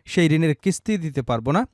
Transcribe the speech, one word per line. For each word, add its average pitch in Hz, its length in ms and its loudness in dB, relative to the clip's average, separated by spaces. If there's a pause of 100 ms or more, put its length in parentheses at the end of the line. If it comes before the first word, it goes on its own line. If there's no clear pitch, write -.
সেই 170 240 2
ঋণের 156 260 2
কিস্তি - 420 -2
দিতে 156 240 -4
পারবো 117 300 -2
না, 208 220 0